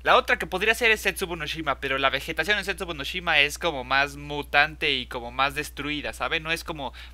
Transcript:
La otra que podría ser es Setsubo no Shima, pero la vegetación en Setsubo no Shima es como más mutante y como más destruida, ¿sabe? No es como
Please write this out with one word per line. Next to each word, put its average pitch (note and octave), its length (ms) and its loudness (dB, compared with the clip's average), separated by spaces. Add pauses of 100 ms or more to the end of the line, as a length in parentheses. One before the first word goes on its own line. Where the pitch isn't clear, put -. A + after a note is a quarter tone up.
La D#3+ 120 8
otra B3 240 4
que F#3+ 80 -2
podría F#3+ 260 2
ser A3+ 160 4
es G#3+ 120 4
Setsubo F3+ 340 -2
no D#3 100 -6
Shima, D3 360 -2
pero C3+ 160 0
la C3+ 120 4
vegetación D#3+ 480 0
en G3 60 -4
Setsubo F3 300 -6
no C#3 100 -8
Shima E3+ 360 2
es C#3+ 200 4
como D3 240 -2
más C#3 320 0
mutante D3 760 0
y B2+ 160 -2
como A#2+ 240 -6
más C3+ 220 0
destruida, C#3+ 600 -6
¿sabe? C3+ 260 -2
No D#3+ 140 -4
es D#3+ 100 -6
como C#3+ 300 -8 (200)